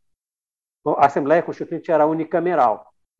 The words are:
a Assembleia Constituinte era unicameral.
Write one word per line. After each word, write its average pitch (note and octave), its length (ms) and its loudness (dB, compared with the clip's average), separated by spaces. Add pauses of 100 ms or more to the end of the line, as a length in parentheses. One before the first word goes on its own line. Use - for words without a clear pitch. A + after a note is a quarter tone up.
(960)
a C#3+ 80 4
Assembleia D3+ 380 2
Constituinte D3+ 480 -8
era D3+ 160 4
unicameral. D#3+ 840 -2 (280)